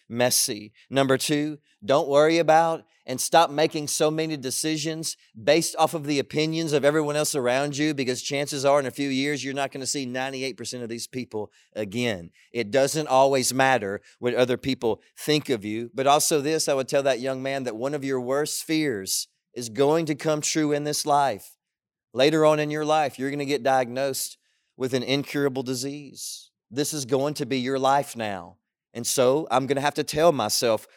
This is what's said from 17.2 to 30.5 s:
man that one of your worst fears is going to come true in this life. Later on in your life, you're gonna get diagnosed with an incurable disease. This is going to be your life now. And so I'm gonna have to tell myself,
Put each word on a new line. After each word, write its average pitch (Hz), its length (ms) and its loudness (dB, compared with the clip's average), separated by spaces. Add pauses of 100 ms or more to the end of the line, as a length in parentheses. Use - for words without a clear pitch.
man 135 220 -4
that 120 120 -6
one 135 200 -4
of 139 100 -6
your 131 160 -2
worst 139 420 -2
fears 139 640 -2 (280)
is 120 140 -8
going 139 360 2
to 151 100 -2
come 151 260 -2
true 151 300 0
in 147 120 -2
this 147 240 -4
life. 139 500 0 (560)
Later 156 320 4
on 151 140 6
in 151 100 0
your 151 160 -4
life, 151 320 2
you're 135 140 -4
gonna 143 140 -4
get 135 180 -2
diagnosed 131 760 0 (400)
with 123 160 -4
an 131 80 2
incurable 135 640 -2
disease. 135 880 -10 (180)
This 139 240 -4
is 143 120 -6
going 139 300 0
to 139 120 -6
be 131 100 -2
your 131 220 -2
life 139 360 2
now. 95 420 -8 (360)
And 120 140 -6
so 135 420 2
I'm 131 180 2
gonna 135 120 0
have 143 140 -2
to 151 100 -4
tell 156 300 4
myself, 110 520 0 (120)